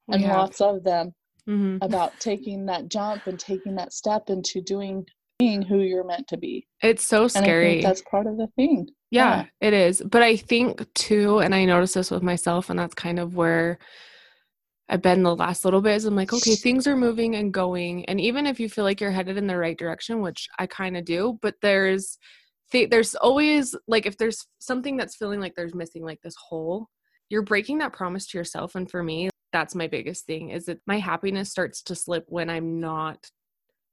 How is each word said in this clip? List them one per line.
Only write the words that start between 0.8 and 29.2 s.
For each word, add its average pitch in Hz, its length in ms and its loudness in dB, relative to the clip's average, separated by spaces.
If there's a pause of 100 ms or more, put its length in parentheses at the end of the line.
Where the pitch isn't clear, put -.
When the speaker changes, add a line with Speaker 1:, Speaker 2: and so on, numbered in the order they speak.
Speaker 2:
them 175 280 0 (360)
Speaker 1:
Mm-hmm. 196 320 0
Speaker 2:
about 185 380 -2
taking 202 480 -6
that 175 220 -4
jump 208 400 -4
and 180 100 -6
taking 190 380 -6
that 180 160 -8
step 214 380 -2
into 185 300 -4
doing, 190 460 -6 (320)
being 214 240 4
who 196 160 2
you're 185 240 2
meant 175 240 -4
to 165 100 -6
be. - 300 -8 (160)
Speaker 1:
It's 226 220 4
so 220 180 4
Speaker 2:
And 240 60 4
I - 0 -
think 202 160 2
Speaker 1:
scary. 170 380 4
Speaker 2:
that's 190 280 2
part 202 160 0
of 214 100 -6
the 220 200 -4
thing. 254 320 2 (240)
Speaker 1:
Yeah, 233 300 4
Speaker 2:
Yeah. - 40 -10 (140)
Speaker 1:
it 214 120 4
is. 185 320 4
But 233 200 6
I 226 120 6
think 233 580 0
too, 208 440 4
and 185 160 4
I 190 100 4
notice 180 280 6
this 185 180 0
with 180 140 -2
myself, 175 440 0
and 180 80 -2
that's 175 200 -4
kind 175 240 -4
of 175 160 -6
where 165 420 2 (1080)
I've - 140 0
been 185 220 6
the 170 100 4
last - 300 -2
little 190 180 4
bit 208 140 4
is 214 80 -2
I'm 214 100 0
like, 190 180 0
"Okay, 233 220 2
things 247 320 2
are 285 100 2
moving 233 380 2
and 208 180 -2
going." 180 540 -2
And 196 140 -2
even 254 260 0
if 269 140 -2
you 226 80 -4
feel 214 160 -2
like 196 160 0
you're 202 100 -2
headed 190 260 -2
in 208 120 -2
the 185 80 -2
right 165 200 -2
direction, 170 440 -6
which 180 280 -6 (100)
I 185 80 -4
kinda 185 360 -6
do, 185 400 -2
but 208 180 -4
there's 196 580 2 (540)
th-, 247 180 4
there's 226 260 4
always, 285 580 2 (140)
like, 220 180 2
if 196 120 -8
there's 226 280 -4 (120)
something 254 380 -6
that's - 200 -6
feeling 202 240 -6
like 180 140 -8
there's 170 200 -8
missing, 165 300 -10
like, 160 180 -12
this 170 140 -16
hole, 170 520 -8 (400)
you're 214 140 0
breaking 220 360 -2
that 277 140 -4
promise 185 360 -6
to 185 100 -8
yourself. 170 360 -8
And 185 160 -8
for 175 140 -6
me, 165 260 -4 (220)